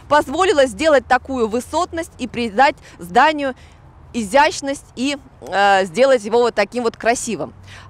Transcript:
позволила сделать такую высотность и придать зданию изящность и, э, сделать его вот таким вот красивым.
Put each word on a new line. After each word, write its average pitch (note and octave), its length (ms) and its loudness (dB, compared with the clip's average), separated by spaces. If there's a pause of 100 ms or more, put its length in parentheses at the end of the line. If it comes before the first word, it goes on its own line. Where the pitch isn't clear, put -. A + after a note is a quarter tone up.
позволила D4+ 600 2
сделать C4+ 380 2
такую B3+ 440 -2
высотность E4 680 -6
и A#3+ 100 -8
придать A#3 480 0 (220)
зданию C4+ 580 0 (580)
изящность C#4 720 0 (100)
и, C#4 220 -4 (240)
э, F#3+ 440 2
сделать A#3+ 380 2
его A3 160 0
вот A#3 160 0
таким A3+ 280 -4
вот A3+ 120 -2
красивым. G#3 580 -4 (360)